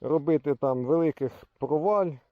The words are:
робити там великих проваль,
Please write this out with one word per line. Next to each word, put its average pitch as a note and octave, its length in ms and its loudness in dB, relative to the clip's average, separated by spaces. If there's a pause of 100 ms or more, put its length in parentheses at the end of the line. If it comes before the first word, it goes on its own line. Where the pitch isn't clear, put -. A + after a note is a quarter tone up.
робити D3 540 0
там B2+ 300 0
великих D3 460 0 (280)
проваль, E3+ 520 0 (200)